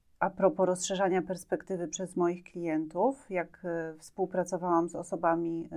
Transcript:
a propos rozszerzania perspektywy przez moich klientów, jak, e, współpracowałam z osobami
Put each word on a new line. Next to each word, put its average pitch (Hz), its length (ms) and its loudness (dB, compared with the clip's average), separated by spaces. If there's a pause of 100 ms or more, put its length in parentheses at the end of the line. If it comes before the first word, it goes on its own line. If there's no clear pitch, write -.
(200)
a 185 100 2
propos 185 360 4
rozszerzania 180 560 2
perspektywy 180 680 -4
przez 180 280 -6
moich 180 280 0
klientów, 170 880 -2
jak, 175 340 -4
e, 165 340 -4
współpracowałam 180 920 0
z - 60 -12
osobami 170 840 0